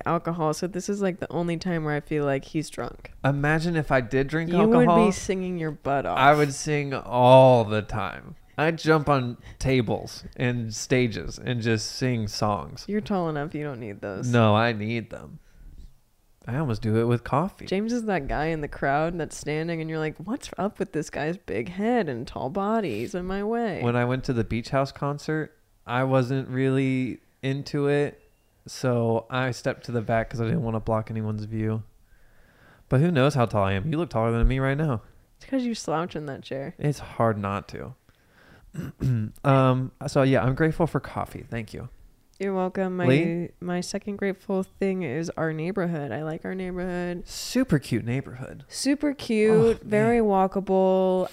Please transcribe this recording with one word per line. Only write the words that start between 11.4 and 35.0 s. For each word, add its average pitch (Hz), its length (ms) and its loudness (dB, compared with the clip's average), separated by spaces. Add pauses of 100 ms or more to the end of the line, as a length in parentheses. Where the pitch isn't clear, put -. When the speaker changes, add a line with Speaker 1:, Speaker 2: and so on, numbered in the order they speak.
Speaker 2:
and 123 180 -2
just 110 340 0
sing 120 320 -2
songs. 101 600 -4
Speaker 1:
You're 208 140 -2
tall 190 280 -2
enough. 151 240 -6
You 151 100 -6
don't 139 160 -8
need 104 220 -10
those. 101 300 -6
Speaker 2:
No, 110 240 8
I 117 180 4
need 110 360 -4
them. - 300 -14 (1080)
I 117 100 -4
almost 123 240 -2
do 107 160 2
it 113 60 4
with 120 200 2
coffee. - 440 -2
Speaker 1:
James 220 260 -2
is 233 120 -2
that 175 220 -2
guy 120 200 -2
in 160 140 -2
the 143 60 -4
crowd 156 520 0
that's - 180 -6
standing 160 440 -4
and 160 80 -6
you're 160 100 -4
like, 156 180 -4
"What's 208 400 -8
up - 220 -4
with 190 140 -6
this 151 180 -4
guy's 156 260 -4
big 117 320 -6
head 202 400 0
and 120 160 -6
tall - 240 -6
body? 196 520 -2
He's 123 120 -8
in 180 140 -4
my 196 160 -4
way." 220 400 -4
Speaker 2:
When 120 120 0
I 123 100 2
went 127 180 -2
to 135 100 -2
the 117 100 0
Beach 113 260 -6
House 135 220 0
concert, 147 600 -6 (340)
I 127 200 0
wasn't 131 440 2
really 131 720 0 (240)
into 139 440 -2
it. 143 320 0 (460)
So 117 640 0
I 127 220 -2
stepped - 360 -4
to 123 40 -8
the 120 100 -2
back 113 300 0
'cause 117 100 -4
I 117 40 0
didn't 113 180 0
wanna 113 160 -2
block 110 320 -2
anyone's 107 320 -4
view. 110 400 -2 (1040)
But 127 140 4
who 175 100 4
knows 143 240 4
how 123 100 4
tall 104 200 2
I 98 80 2
am? 98 180 -2
You 151 80 -2
look 170 100 -2
taller 117 220 2
than 117 160 6
me 127 100 4
right 135 200 0
now. 143 260 0 (340)